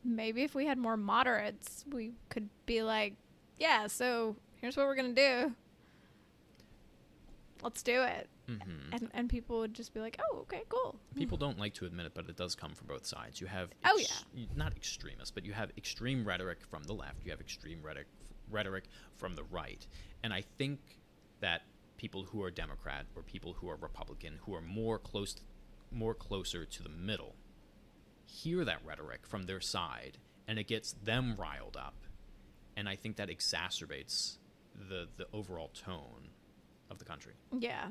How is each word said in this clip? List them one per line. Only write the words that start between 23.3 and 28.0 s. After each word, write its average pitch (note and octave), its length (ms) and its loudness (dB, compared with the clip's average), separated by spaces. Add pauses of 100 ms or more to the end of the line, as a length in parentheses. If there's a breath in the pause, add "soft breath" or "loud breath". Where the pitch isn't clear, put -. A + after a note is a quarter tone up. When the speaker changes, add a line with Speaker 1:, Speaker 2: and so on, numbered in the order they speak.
Speaker 2:
who - 160 -4
are D#2 60 -4
Republican, - 680 -8
who G#2 100 -4
are E2 80 -4
more A2 380 0
close, - 360 -4 (560)
more A2+ 220 0
closer F#2 500 -2
to D#2+ 200 -8
the D#2 60 -8
middle, E2+ 460 -4 (920)